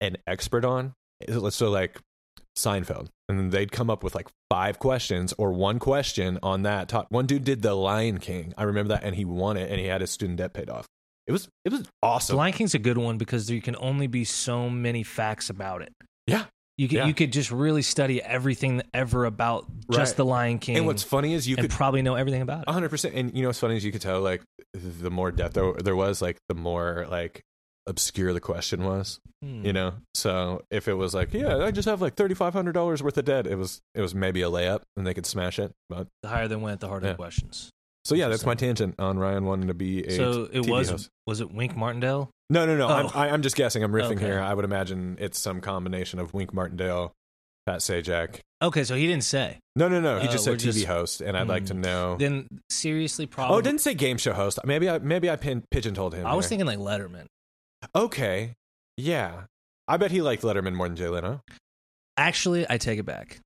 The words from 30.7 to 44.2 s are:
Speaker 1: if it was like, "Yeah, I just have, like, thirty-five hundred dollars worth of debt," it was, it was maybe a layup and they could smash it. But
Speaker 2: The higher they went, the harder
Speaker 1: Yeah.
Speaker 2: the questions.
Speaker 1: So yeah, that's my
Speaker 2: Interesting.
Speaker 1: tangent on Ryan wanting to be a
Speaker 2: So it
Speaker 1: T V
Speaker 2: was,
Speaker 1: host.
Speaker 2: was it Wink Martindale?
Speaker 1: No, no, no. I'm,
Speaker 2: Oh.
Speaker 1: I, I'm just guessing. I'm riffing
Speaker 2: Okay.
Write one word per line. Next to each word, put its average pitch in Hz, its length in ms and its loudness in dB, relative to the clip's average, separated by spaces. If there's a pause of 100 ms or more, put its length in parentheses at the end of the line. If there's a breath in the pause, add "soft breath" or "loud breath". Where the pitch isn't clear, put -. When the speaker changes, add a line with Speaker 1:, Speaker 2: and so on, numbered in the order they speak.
Speaker 1:
if 104 160 -2
it 104 60 2
was 95 200 0
like, 92 200 0
"Yeah, 214 240 2
I 185 140 2
just 202 160 -2
have, 208 140 2
like, 151 140 0
thirty-five 185 380 2
hundred 180 200 0
dollars 170 300 0
worth 143 140 0
of 135 80 2
debt," 135 200 2
it 98 100 -2
was, 92 260 -4 (120)
it - 80 -2
was 90 140 -2
maybe 95 260 2
a 85 80 2
layup 87 320 0 (140)
and 95 100 -4
they 92 80 0
could 87 120 -6
smash 90 340 -2
it. 101 120 -4 (180)
But 87 180 -8 (160)
Speaker 2:
The 104 60 -10
higher 113 180 0
they 107 80 -4
went, 107 240 -6
the 101 80 -8
harder 98 200 -4
Speaker 1:
Yeah. 95 60 0
Speaker 2:
the 85 40 -6
questions. - 540 -6 (340)
Speaker 1:
So 147 100 4
yeah, 156 140 4
that's 110 160 0
my 120 80 2
Speaker 2:
Interesting. 113 400 0
Speaker 1:
tangent - 60 -10
on 95 200 0
Ryan 98 260 0
wanting 95 220 0
to 92 60 0
be 92 320 -2
a 90 100 -4
Speaker 2:
So 120 280 2
it - 100 -8
Speaker 1:
T 127 80 0
V 117 100 2
Speaker 2:
was, 123 200 2
Speaker 1:
host. 90 180 -6 (180)
Speaker 2:
was 110 140 -2
it 85 120 -6
Wink 117 220 -4
Martindale? 123 540 0 (220)
Speaker 1:
No, 165 140 6
no, 160 120 4
no. 131 100 4
I'm, 139 200 4
Speaker 2:
Oh. - 60 -4
Speaker 1:
I, 143 160 2
I'm 151 140 2
just 135 120 0
guessing. 120 280 2
I'm 104 80 2
riffing 110 240 2
Speaker 2:
Okay. 98 100 0